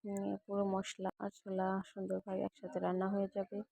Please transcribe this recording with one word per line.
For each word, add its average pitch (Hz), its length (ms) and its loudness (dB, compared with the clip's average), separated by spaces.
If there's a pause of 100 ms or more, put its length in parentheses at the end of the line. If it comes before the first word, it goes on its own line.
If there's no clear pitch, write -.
উম, 202 360 0
পুরো 202 260 0
মশলা 190 440 0 (100)
আর 202 120 -2
ছোলা 190 360 0 (180)
সুন্দরভাবে 190 580 -2
একসাথে - 360 -4
রান্না 185 280 2
হয়ে 196 200 2
যাবে। 196 300 -4 (140)